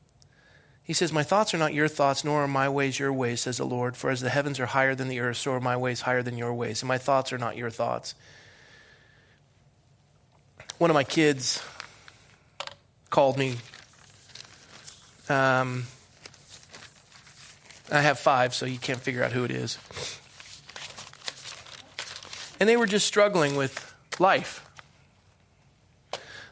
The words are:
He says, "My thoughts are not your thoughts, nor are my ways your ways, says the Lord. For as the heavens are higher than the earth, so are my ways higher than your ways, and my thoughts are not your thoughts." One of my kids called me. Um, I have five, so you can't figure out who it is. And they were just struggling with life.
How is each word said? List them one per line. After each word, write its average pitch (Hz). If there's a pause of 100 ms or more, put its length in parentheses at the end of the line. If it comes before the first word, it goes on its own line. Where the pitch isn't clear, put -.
(800)
He -
says, 160
"My 156
thoughts 202
are 175
not 151
your 151
thoughts, 139
nor 147
are 143
my 139
ways 139
your 139
ways, 123
says 123
the 135
Lord. 123
For 139
as 127
the 127
heavens 139
are 127
higher 135
than 131
the 127
earth, 120
so -
are 127
my 123
ways 127
higher 127
than 120
your 120
ways, 117
and 123
my 127
thoughts 131
are 131
not 117
your 120
thoughts." 120 (2750)
One 170
of 160
my 143
kids 139 (1500)
called 135
me. 131 (1700)
Um, 131 (2000)
I 147
have 143
five, 127
so -
you 131
can't 123
figure 123
out 123
who 123
it 123
is. 127 (2750)
And 196
they 233
were 233
just 196
struggling 180
with - (240)
life. 180 (1900)